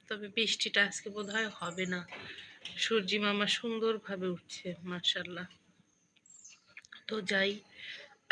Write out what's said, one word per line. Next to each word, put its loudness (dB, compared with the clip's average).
তবে -4
বৃষ্টিটা 4
আজকে -4
বোধহয় -2
হবে -2
না। -2
সূর্যি 2
মামা 4
সুন্দরভাবে 0
উঠছে, -6
মাশাআল্লাহ। -2
তো -2
যাই, 2